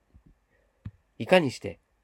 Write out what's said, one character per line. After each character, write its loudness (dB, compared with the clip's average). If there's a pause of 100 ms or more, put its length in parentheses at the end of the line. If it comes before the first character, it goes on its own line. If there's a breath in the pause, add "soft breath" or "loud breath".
(1160)
い -8
か 6
に 0
し -16
て、 -12 (240)